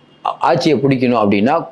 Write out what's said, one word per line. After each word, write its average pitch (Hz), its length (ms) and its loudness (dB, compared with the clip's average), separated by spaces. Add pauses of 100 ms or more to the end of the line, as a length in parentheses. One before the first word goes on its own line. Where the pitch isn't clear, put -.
(260)
ஆ-, - 120 -6
ஆட்சியை 151 400 0
பிடிக்கணும் 123 400 0
அப்படின்னா, 107 540 0